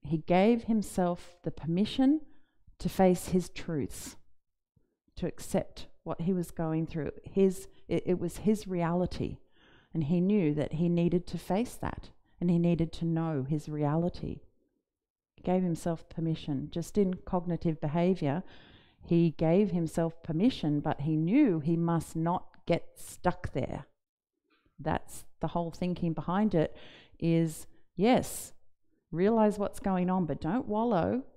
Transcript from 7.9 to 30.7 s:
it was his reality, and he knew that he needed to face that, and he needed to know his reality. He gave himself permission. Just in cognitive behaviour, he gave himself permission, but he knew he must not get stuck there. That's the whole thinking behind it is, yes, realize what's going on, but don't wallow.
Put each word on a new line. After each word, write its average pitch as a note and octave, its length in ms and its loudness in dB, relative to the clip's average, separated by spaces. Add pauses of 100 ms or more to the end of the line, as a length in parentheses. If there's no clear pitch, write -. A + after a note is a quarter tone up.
it F3+ 140 0
was E3+ 200 -6
his G3+ 300 0
reality, F3 680 -2 (560)
and E3 100 0
he F3 160 2
knew F#3 340 4
that D3+ 200 -2
he E3+ 140 2
needed F3 400 2
to F3 100 -6
face G#3 380 -2
that, - 340 -10 (300)
and F3+ 100 2
he E3+ 80 4
needed E3 340 2
to - 140 -4
know D#3+ 420 0
his D3+ 200 -2
reality. D3+ 720 -2 (960)
He - 80 -20
gave F#3 200 2
himself E3+ 460 -2
permission. D3+ 600 -4
Just - 280 -4
in F#3 160 2
cognitive E3+ 680 -2
behaviour, E3+ 640 0 (600)
he E3+ 280 4
gave E3+ 400 4
himself E3 520 -2
permission, D#3+ 580 0
but D3+ 200 -2
he D#3 160 0
knew F3+ 440 4
he E3 160 2
must E3+ 380 0
not E3+ 300 0 (220)
get - 300 0
stuck - 580 -4
there. - 320 -4 (920)
That's - 460 -4 (160)
the D#3+ 80 -2
whole E3+ 240 -2
thinking F3 400 -2
behind F3+ 420 0
it D#3 220 2 (420)
is, E3 480 0 (300)
yes, - 560 0 (580)
realize G#3 480 2
what's - 220 -4
going F3+ 300 0
on, F#3 160 2
but E3+ 140 -4
don't A3+ 280 -4
wallow. G#3+ 560 0 (120)